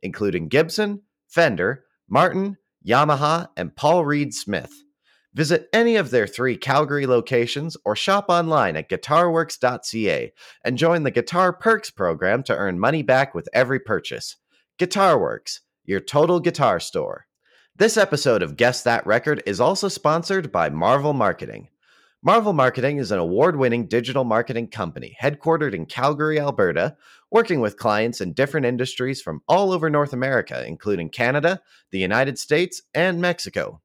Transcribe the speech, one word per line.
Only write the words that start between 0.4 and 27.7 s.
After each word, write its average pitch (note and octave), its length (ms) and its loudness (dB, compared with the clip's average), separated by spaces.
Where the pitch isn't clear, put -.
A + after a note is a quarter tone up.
Gibson, G3+ 540 0
Fender, B2+ 560 0
Martin, F#3 480 0
Yamaha, D3 720 2
and F2 200 -8
Paul E3 280 2
Reed D3 300 -2
Smith. - 380 -6
Visit D#3 380 0
any A#3 220 4
of F3 160 0
their A#2 160 2
three A#2+ 300 -2
Calgary C#3 500 0
locations B2+ 760 0
or G#2 100 0
shop G3+ 340 0
online D#3 460 2
at D#2 140 -6
guitar D#3 420 2
works D#3+ 260 -2
dot B2 300 -2
C A2 240 -2
A B1+ 220 -2
and B2+ 140 -2
join E3 260 2
the C3+ 80 0
Guitar F3 400 2
Perks A3 380 0
program F2+ 540 0
to A#2 120 -2
earn F#2 240 -2
money C#3+ 220 2
back C3 320 2
with E2 180 -8
every B2+ 260 2
purchase. - 580 -6
Guitar F3+ 420 2
Works, A#1+ 400 -6
your F#2+ 160 -2
total E3+ 400 2
guitar C3 400 2
store. - 460 -8
This A3 200 2
episode C#3 460 2
of D2 140 -6
Guess A#2+ 260 2
That A#2+ 240 0
Record B2 400 0
is G2 140 -2
also F#3+ 280 2
sponsored E3+ 640 -2
by E2 160 0
Marvel A#2+ 460 2
Marketing. F2 540 -4
Marvel G#3 300 4
Marketing C3 460 2
is A#2 120 -4
an G2+ 80 0
award-winning A#2+ 680 2
digital B2 380 0
marketing A#2 440 -2
company D2 540 -10
headquartered D3 500 0
in E2 140 -6
Calgary, D3+ 520 -2
Alberta, A2 580 0
working G#3+ 300 2
with G#2+ 180 -2